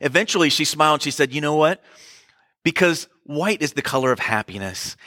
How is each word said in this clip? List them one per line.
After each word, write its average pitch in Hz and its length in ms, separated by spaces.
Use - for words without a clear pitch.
eventually 160 480
she 151 160
smiled 151 300
and 139 60
she 147 80
said, 131 220
"You 147 80
know 151 140
what? 156 280
Because 165 460
white 165 380
is 143 100
the 143 80
color 131 320
of 113 60
happiness, 95 880